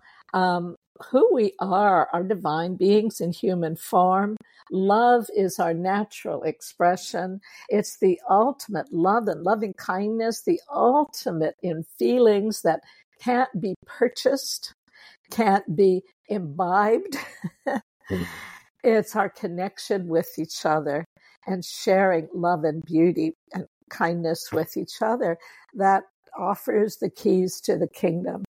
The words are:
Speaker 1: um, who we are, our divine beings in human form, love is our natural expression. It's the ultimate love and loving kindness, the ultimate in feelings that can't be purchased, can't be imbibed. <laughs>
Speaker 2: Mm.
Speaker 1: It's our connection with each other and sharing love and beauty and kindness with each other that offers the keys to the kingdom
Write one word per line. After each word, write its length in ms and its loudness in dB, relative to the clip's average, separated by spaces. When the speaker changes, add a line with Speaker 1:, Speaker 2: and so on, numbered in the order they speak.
Speaker 1:
um, 420 0
who 220 6
we 260 2
are, 540 2
our 100 0
divine 520 -2
beings 440 2
in 120 -4
human 440 -2
form, 640 2
love 540 4
is 240 0
our 140 0
natural 680 -4
expression. 1000 -2
It's 320 -2
the 300 4
ultimate 640 0
love 340 2
and 160 -4
loving 300 0
kindness, 680 -4
the 180 0
ultimate 920 0
in 200 -4
feelings 640 2
that 200 0
can't 300 0
be 160 -4
purchased, 880 -2
can't 440 2
be 280 4
imbibed. 920 0
<laughs> 160 -4
Speaker 2:
Mm. 140 -4
Speaker 1:
It's 320 2
our 140 0
connection 800 -6
with 280 -2
each 280 -8
other 400 0
and 160 -4
sharing 680 2
love 320 0
and 180 -2
beauty 480 2
and 120 -8
kindness 640 -4
with 240 -4
each 260 -8
other 360 -2
that 280 2
offers 600 -2
the 120 -4
keys 520 0
to 160 -2
the 100 -2
kingdom 640 -4